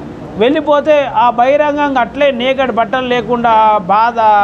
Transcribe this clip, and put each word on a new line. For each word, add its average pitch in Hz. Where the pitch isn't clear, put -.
వెళ్ళిపోతే 285
ఆ 233
బహిరంగంగా 285
అట్లే 277
నేకడ్ 254
బట్టలు 247
లేకుండా 240
ఆ 220
బాధ, 214